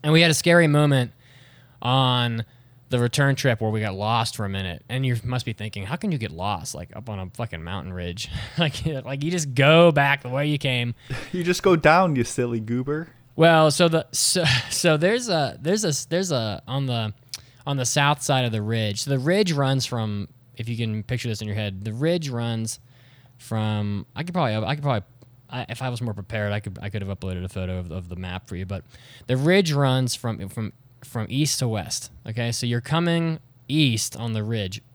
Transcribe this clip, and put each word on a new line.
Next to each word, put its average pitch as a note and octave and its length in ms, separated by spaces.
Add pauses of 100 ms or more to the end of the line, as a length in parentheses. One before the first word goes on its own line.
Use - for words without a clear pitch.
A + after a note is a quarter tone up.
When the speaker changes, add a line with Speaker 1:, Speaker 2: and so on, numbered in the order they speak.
Speaker 1:
And D3+ 80
we D#3+ 100
had E3+ 100
a - 20
scary E3+ 340
moment C#3+ 440 (720)
on B2 600 (460)
the B2+ 80
return C3+ 380
trip A#2+ 260
where A2 80
we G#2+ 120
got G#2 120
lost A2+ 420
for G#2+ 100
a G2 40
minute. F#2+ 400
And C3 160
you B2 180
must B2 220
be A2+ 80
thinking, G#2 320
"How C#3 120
can G3+ 140
you D3+ 60
get A2 140
lost, F2 420
like, - 220
up B2+ 140
on G2+ 100
a F#2 160
fucking E2+ 280
mountain F2+ 300
ridge?" F2+ 360 (140)
<laughs> - 140
Like, D#3+ 280
like, C#3 380
you D#3+ 60
just D#3 240
go D#3+ 380
back C#3+ 320
the B2 60
way C#3 180
you D3 100
came. B2 380 (140)
Speaker 2:
<laughs> - 220
You F3+ 120
just F3 180
go F#3 140
down, D#3+ 400
you A#2+ 80
silly A#2+ 360
goober. C3 500 (260)
Speaker 1:
Well, D#3+ 340
so E3+ 180
the, D#3+ 240
so, - 340 (120)
<laughs> A2+ 140
so D#3+ 260
there's A3 320
a, D3+ 320
there's G3+ 240
a, D3+ 240
there's F3+ 220
a, A2 360
on C3+ 200
the, A2+ 260 (540)
on C#3+ 100
the B2+ 80
south D3 380
side C3 220
of A#2 60
the A2 100
ridge. G#2+ 420
So C#3 60
the C3+ 100
ridge F3+ 320
runs C3+ 340
from, G#2+ 420 (280)
if A2+ 140
you A#2 80
can A2 260
picture B2 240
this A2 140
in G#2+ 60
your G#2 80
head, G2+ 280
the G#2+ 100
ridge D#3 360
runs A#2 500 (580)
from, G#2+ 680 (100)
I D3+ 80
could F3 100
probably, C#3 220
I A2 180
could D3 100
probably, B2 220 (440)
I, B2+ 200
if A#2 120
I C3 80
was A#2+ 120
more A#2 120
prepared, G#2 400
I G#2 80
could, F#2+ 200
I G2+ 80
could G2 120
have F#2+ 180
uploaded F#2 240
a F#2 60
photo F#2 280
of, F2+ 140
of F2+ 180
the F2 60
map F#2 320
for - 80
you. F#2+ 100
But F#2 200 (420)
the B2+ 100
ridge E3 360
runs C3 420
from, G#2+ 340
from, G#2+ 240 (300)
from G#2+ 260
east C#3+ 300
to B2+ 80
west. G#2+ 420 (180)
Okay, A#2 240
so A#2 140
you're A#2+ 160
coming E3 580 (280)
east C3+ 480
on A#2 180
the A2 100
ridge G#2+ 380 (140)